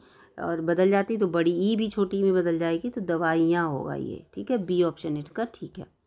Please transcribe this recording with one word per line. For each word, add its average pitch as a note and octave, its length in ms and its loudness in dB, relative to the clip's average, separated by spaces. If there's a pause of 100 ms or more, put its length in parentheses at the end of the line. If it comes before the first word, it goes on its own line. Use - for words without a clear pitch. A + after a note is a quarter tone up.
(380)
और E3 220 -4
बदल E3+ 300 2
जाती G3 260 2
तो G3+ 100 2
बड़ी E3+ 460 2
ई A3 40 2
भी G#3+ 120 0
छोटी G3 340 -2
में F#3+ 120 4
बदल E3+ 240 2
जाएगी, E3 320 -2
तो A#3+ 100 -8
दवाइयाँ E3 680 2
होगा C#3+ 260 -4
ये, - 400 -8
ठीक G3+ 160 -6
है, B3 80 0
बी F3+ 240 0
ऑप्शन E3 340 -2
इसका D3 280 -8
ठीक - 340 -12
है। - 80 -12 (200)